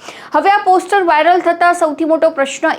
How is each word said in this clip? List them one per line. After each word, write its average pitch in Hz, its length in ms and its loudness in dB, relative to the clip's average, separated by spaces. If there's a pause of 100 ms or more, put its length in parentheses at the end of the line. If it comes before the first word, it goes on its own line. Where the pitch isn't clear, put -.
(320)
હવે 311 180 0
આ 415 140 2
પોસ્ટર 370 380 2
વાયરલ 339 380 2
થતા 339 320 0
સૌથી 320 320 -2
મોટો 320 260 0
પ્રશ્ન - 380 -4 (100)